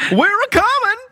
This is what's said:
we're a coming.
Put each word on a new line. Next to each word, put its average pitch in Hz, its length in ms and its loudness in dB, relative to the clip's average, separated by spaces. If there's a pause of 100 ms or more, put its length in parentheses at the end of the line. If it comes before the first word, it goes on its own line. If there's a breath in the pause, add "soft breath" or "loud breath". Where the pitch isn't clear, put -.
(100)
we're 392 320 2
a 539 60 -2
coming. 480 640 0